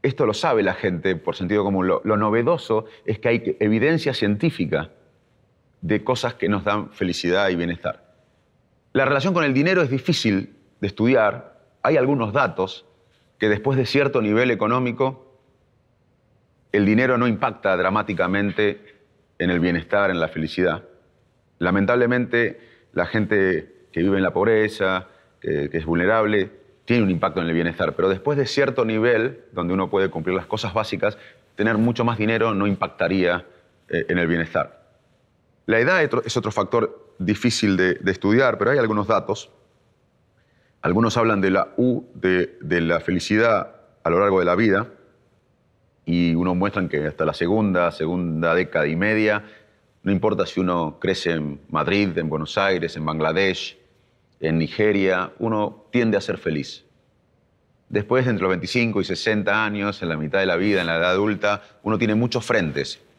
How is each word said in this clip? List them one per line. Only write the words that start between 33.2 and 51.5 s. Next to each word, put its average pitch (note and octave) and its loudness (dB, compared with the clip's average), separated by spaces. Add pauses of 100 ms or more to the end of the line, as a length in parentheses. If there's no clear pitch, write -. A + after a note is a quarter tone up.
eh, E2 -4
en F2+ 0
el F2 0
bienestar. E2 -2 (840)
La A2+ 2
edad E3+ 2
es D3+ 2
otro, A#2+ -2
es A#2+ -6
otro G#2+ -2
factor - -2
difícil G2+ 0
de, F#2 2
de F#2+ -2
estudiar, A2 2
pero G#2 0
hay C#3+ 2
algunos G#2+ 0
datos. G#2 -2 (1300)
Algunos A2 2
hablan A2+ 2
de F#2+ 2
la F#2+ 2
U B2 0 (120)
de, F#2 0
de E2+ 0
la E2 2
felicidad G#2+ 0 (280)
a E2 0
lo E2+ 4
largo G2 4
de F2 2
la F2 2
vida, G#2+ 2 (1160)
y E2+ 0
unos F2+ 0
muestran F#2+ -2
que D2+ -2
hasta D2+ -4
la D#2 0
segunda, F2+ 2
segunda E2 -2
década D#2+ 0
y D#2 -2
media, G#2 0 (580)
no B2 -2
importa G2 0
si - -6
uno F2 -2
crece F2+ -2
en D2+ -4